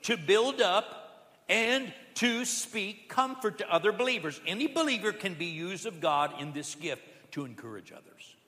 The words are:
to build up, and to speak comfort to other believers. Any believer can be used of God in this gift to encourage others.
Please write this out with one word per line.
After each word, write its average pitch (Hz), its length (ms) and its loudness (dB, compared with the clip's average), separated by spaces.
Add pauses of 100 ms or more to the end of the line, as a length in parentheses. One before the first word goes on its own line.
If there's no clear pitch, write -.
to 226 140 0
build 220 440 4
up, - 760 0 (120)
and 226 440 2 (220)
to 240 300 2
speak 214 640 -4
comfort 262 500 0
to 202 140 -2
other 170 200 6
believers. 196 540 0
Any 208 200 -2
believer 262 460 2
can 196 220 -4
be 165 120 -6
used 170 400 -6
of 180 140 -8
God 147 400 2
in 147 120 -8
this 143 220 -8
gift 147 280 -6 (300)
to 143 120 -4
encourage 110 480 -14
others. - 420 -20 (140)